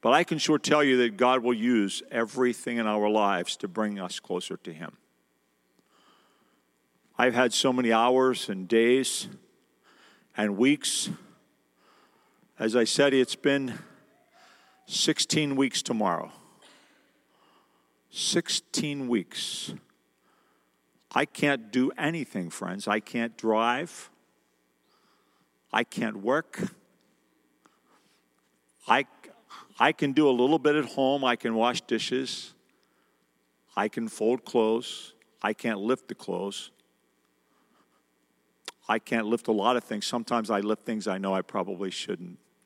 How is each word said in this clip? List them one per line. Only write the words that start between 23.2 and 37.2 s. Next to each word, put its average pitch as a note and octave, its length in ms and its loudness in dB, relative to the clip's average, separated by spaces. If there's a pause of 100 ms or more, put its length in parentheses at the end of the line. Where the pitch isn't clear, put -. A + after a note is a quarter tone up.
drive. A#2 720 0 (1600)
I A#2 140 0
can't G#2+ 380 -6
work. C3+ 480 -2 (2250)
I, C3 160 4 (720)
I C#3 140 4
can C#3 200 -2
do D3 160 6
a C3 40 6
little C3 260 4
bit D3 160 2
at D3+ 100 0
home. C3+ 400 0
I A#2+ 120 4
can A#2 180 -4
wash A#2 280 2
dishes. - 720 -4 (1200)
I G#2 120 -2
can A2+ 200 -6
fold A#2 360 0
clothes. A2+ 720 -2 (260)
I G#2+ 120 -2
can't A2+ 260 -4
lift B2+ 300 -2
the A2+ 60 -10
clothes. F#2+ 560 -8 (2250)